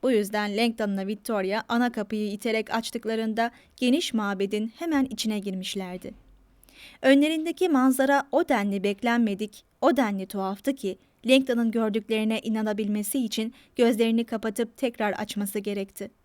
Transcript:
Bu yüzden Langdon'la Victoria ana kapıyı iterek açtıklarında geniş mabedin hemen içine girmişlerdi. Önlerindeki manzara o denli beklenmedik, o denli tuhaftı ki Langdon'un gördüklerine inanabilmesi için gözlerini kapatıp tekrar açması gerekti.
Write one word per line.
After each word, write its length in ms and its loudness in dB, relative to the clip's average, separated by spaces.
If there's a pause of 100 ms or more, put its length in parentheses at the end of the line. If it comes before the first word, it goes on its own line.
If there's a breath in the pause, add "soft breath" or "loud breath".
Bu 80 2
yüzden 460 0
Langdon'la 500 -2
Victoria 640 -4
ana 240 0
kapıyı 400 -4
iterek 420 -4
açtıklarında 760 -2 (260 soft breath)
geniş 380 0
mabedin 640 -2
hemen 280 0
içine 340 -4
girmişlerdi. 760 -8 (880 loud breath)
Önlerindeki 680 4
manzara 640 4
o 160 2
denli 340 0
beklenmedik, 840 0 (160)
o 160 4
denli 300 -2
tuhaftı 480 -4
ki 240 -6 (280 soft breath)
Langdon'un 440 4
gördüklerine 680 0
inanabilmesi 840 -2
için 300 -4 (220 loud breath)
gözlerini 480 4
kapatıp 520 -6
tekrar 360 -2
açması 460 -6
gerekti. 520 -8 (140)